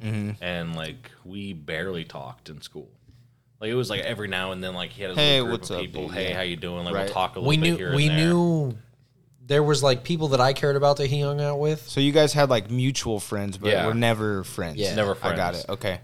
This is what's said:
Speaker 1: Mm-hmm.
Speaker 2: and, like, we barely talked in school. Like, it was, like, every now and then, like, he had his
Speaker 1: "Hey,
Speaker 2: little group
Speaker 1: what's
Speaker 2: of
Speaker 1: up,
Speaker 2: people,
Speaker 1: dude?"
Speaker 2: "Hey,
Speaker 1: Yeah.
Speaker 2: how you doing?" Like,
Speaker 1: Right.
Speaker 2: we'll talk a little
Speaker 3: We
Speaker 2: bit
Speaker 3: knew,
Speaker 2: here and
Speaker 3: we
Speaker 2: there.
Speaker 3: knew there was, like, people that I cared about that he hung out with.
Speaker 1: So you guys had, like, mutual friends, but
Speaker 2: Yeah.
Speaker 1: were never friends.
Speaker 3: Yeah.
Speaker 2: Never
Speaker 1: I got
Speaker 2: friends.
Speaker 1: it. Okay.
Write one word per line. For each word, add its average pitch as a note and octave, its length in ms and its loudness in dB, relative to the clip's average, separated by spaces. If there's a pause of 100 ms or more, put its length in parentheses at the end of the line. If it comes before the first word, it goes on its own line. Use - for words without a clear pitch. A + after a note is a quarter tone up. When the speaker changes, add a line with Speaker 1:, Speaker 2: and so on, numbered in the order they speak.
Speaker 1:
Mm-hmm. G#2 420 -6
Speaker 2:
and, E2+ 320 -4
like, D#2+ 380 -10 (120)
we G2 280 -10
barely E2 520 -8
talked C2+ 440 -16
in D2 120 -18
school. - 280 -18 (720)
Like, G#2+ 100 -4
it A#2+ 40 -2
was, B2 160 0
like, G2 120 -2
every G#2 260 -6
now F#2 240 -2
and F#2 100 -6
then, F#2 120 -6
like, F2 160 -6
he G2+ 120 -14
had F#2 80 -6
his F2+ 80 -4
Speaker 1:
"Hey, D3 220 4
Speaker 2:
little B2 60 0
group A#2 160 -2
Speaker 1:
what's - 80 -10
Speaker 2:
of F#2+ 80 -4
Speaker 1:
up, F2+ 40 -4
Speaker 2:
people, F#2 240 -8
Speaker 1:
dude?" F#2+ 80 -10
Speaker 2:
"Hey, F#2+ 160 -2
Speaker 1:
Yeah. F2+ 60 -4
Speaker 2:
how F#2 60 -2
you F2+ 140 -4
doing?" F2 280 -8
Like, F2 100 -4
Speaker 1:
Right. G2 120 0
Speaker 2:
we'll G2+ 60 -4
talk F#2 240 -2
a - 40 -8
little B2+ 80 0
Speaker 3:
We D3 80 4
Speaker 2:
bit E3 140 2
Speaker 3:
knew, E3+ 60 0
Speaker 2:
here - 120 -6
and C3+ 80 0
Speaker 3:
we D3 120 4
Speaker 2:
there. D3+ 100 2
Speaker 3:
knew E3 580 2 (680)
there C#3+ 200 4
was, D3 180 4
like, B2+ 220 4
people D#3 240 0
that C3+ 120 4
I C3 120 6
cared C#3 240 2
about C#3+ 220 4
that C#3+ 80 0
he C#3+ 160 0
hung C#3+ 180 0
out C#3+ 180 0
with. D3+ 300 -2
Speaker 1:
So - 120 -4
you C#3 120 6
guys D3+ 220 6
had, C#3+ 160 6
like, A2 200 2
mutual B2 480 0
friends, G2+ 400 -4
but G#2 140 0
Speaker 2:
Yeah. F#2 140 2
Speaker 1:
were A2 80 0
never G#2+ 500 2
friends. E2+ 320 -6
Speaker 3:
Yeah. G2+ 180 0
Speaker 2:
Never G#2 180 2 (100)
Speaker 1:
I F2 120 0
got F2 200 0
Speaker 2:
friends. E2 100 -8
Speaker 1:
it. - 60 -8
Okay. F#2+ 320 -4